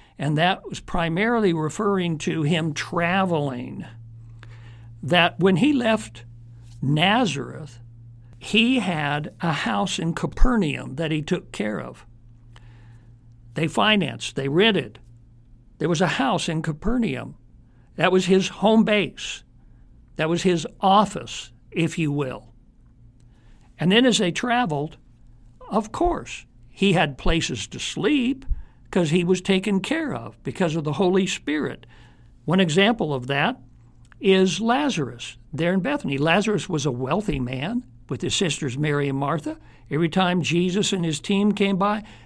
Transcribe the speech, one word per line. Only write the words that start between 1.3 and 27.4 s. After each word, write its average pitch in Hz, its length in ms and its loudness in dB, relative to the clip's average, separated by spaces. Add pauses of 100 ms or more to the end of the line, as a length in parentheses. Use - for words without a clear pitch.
referring 175 680 0
to 160 240 -2
him 156 300 0
traveling, 165 1120 -2 (1160)
that 170 380 2
when 190 160 6
he 240 160 4
left 226 540 -2 (560)
Nazareth, 147 1000 0 (580)
he 233 420 2
had 151 600 -2
a 170 140 0
house 202 440 -2
in 165 160 -2
Capernaum 143 840 2
that 156 140 -2
he 156 100 -2
took - 320 -4
care 208 260 -4
of. 123 260 -14 (1500)
They 156 160 -2
financed, 196 680 0
they 139 140 -2
rented. 170 500 2 (760)
There 156 120 -2
was 165 120 0
a 180 60 4
house 220 420 0
in 160 120 -2
Capernaum. 151 760 -2 (640)
That 180 140 2
was 185 140 4
his 190 240 2
home 220 340 4
base. - 640 -2 (720)
That 156 100 0
was 170 160 0
his 175 240 2 (140)
office, - 720 0 (180)
if 165 260 -2
you 151 140 0
will. 135 400 -6 (1300)
And 151 100 2
then 233 160 6
as 214 120 4
they 180 160 0
traveled, 180 640 -2 (720)
of 214 240 -2
course, - 520 -2 (240)
he 196 220 2
had 156 260 2
places - 500 0